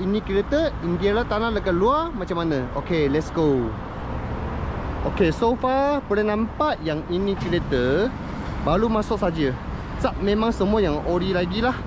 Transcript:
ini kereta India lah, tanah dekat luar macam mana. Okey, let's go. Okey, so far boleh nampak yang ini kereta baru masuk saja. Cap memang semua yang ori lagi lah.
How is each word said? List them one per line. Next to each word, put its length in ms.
ini 160
kereta 640
India 320
lah, 160
tanah 240
dekat 240
luar 320
macam 320
mana. 320
Okey, 320
let's 240
go. 400
Okey, 160
so 240
far 560
boleh 160
nampak 560
yang 320
ini 240
kereta 720
baru 240
masuk 320
saja. 320
Cap 240
memang 240
semua 320
yang 240
ori 320
lagi 240
lah. 240